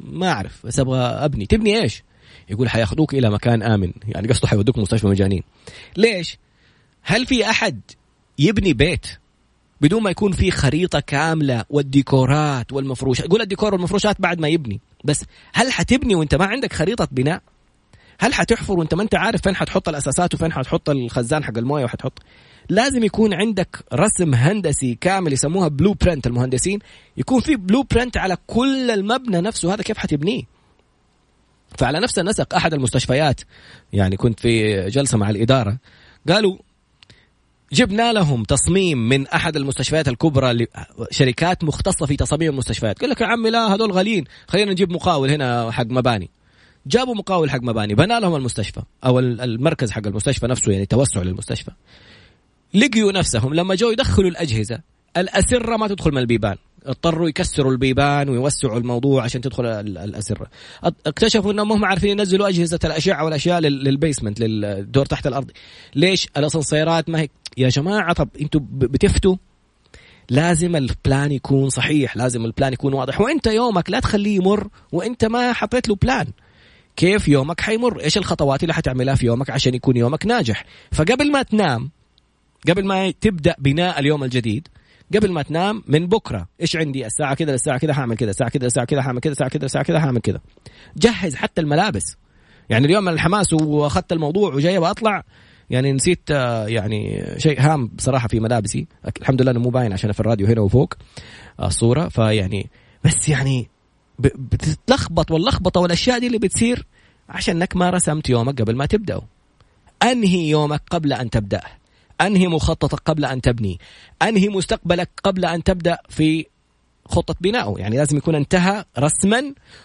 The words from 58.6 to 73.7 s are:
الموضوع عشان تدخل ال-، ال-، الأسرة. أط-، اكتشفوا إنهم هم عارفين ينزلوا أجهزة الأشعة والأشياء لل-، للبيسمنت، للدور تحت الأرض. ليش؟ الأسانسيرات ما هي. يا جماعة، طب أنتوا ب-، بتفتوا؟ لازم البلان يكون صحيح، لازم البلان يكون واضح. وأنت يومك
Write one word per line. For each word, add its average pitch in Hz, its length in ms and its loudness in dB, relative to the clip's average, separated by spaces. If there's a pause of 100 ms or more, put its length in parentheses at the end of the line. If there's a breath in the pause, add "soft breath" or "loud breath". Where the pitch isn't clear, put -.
الموضوع 123 460 2
عشان 123 180 -4
تدخل 127 240 -4
ال-، 107 220 -6
ال-، 95 100 -8
الأسرة. 101 500 -8 (380 loud breath)
أط-، 175 80 0 (120)
اكتشفوا 208 460 0
إنهم 208 200 -2
هم 214 140 2
عارفين 190 240 0
ينزلوا 202 400 2
أجهزة 170 340 0
الأشعة 156 400 0
والأشياء 160 360 2
لل-، 143 240 2
للبيسمنت، 135 560 0
للدور 110 640 0
تحت 147 220 -4
الأرض. 131 240 -4 (440 loud breath)
ليش؟ 180 320 2 (100)
الأسانسيرات 156 720 0
ما 160 120 0
هي. 151 80 -2 (280)
يا 127 120 4
جماعة، 170 440 0
طب 151 160 -2 (120)
أنتوا 147 200 0
ب-، 123 180 -8
بتفتوا؟ 185 560 2 (920 soft breath)
لازم 170 460 2
البلان 139 560 0
يكون 135 380 0
صحيح، 135 480 0
لازم 120 280 -2
البلان 131 280 -2
يكون 135 200 -2
واضح. 131 280 0
وأنت 254 260 0
يومك 220 420 0